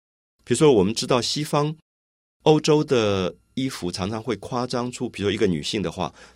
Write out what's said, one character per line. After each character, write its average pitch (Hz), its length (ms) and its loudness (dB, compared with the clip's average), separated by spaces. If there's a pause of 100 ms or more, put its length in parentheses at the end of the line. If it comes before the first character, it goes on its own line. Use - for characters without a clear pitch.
(460)
比 123 80 0
如 113 40 0
说 151 160 6
我 98 100 6
们 107 100 0
知 - 140 -6
道 127 140 2
西 147 220 -4
方 151 320 -2 (680)
欧 156 160 6
洲 151 240 2
的 104 520 0 (200)
衣 131 120 -2
服 90 240 -6
常 95 180 -4
常 110 120 -6
会 113 160 -4
夸 123 300 -6
张 123 240 -4
出， 123 180 -6
比 95 140 -8
如 101 60 2
说 95 40 2
一 107 40 -4
个 107 100 2
女 78 160 0
性 107 180 -4
的 82 100 -4
话， 85 220 -4 (220)